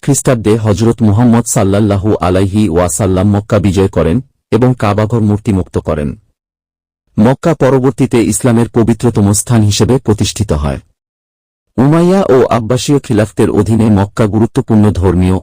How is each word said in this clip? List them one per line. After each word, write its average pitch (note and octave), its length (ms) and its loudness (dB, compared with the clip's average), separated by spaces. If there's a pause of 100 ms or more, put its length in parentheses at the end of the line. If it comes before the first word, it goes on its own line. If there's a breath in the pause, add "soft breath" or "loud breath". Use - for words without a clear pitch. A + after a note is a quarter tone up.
খ্রিস্টাব্দে B2 560 -2
হযরত A2 460 0
মুহাম্মদ A2+ 440 2
সাল্লাল্লাহু G2+ 640 0 (100)
আলাইহি F#2 480 0
ওয়াসাল্লাম F2+ 600 0
মক্কা G2+ 300 0
বিজয় F#2+ 380 0
করেন E2 200 0 (360)
এবং A#2+ 260 2
কাবাঘর G#2+ 440 -2
মূর্তিমুক্ত G#2 560 -2
করেন। D#2 300 -4 (1080)
মক্কা C3 380 0
পরবর্তীতে C3 680 0
ইসলামের A2+ 460 0
পবিত্রতম A2+ 640 0
স্থান A2+ 300 0
হিসেবে G#2 360 0
প্রতিষ্ঠিত - 540 -4
হয়। D2 280 -4 (960)
উমাইয়া E3+ 520 2
ও C3 80 4 (140)
আব্বাসীয় A#2+ 480 -2
খিলাফতের A2 520 -2
অধীনে A2 400 0
মক্কা G2 360 0
গুরুত্বপূর্ণ A2 640 0
ধর্মীয় F#2 520 0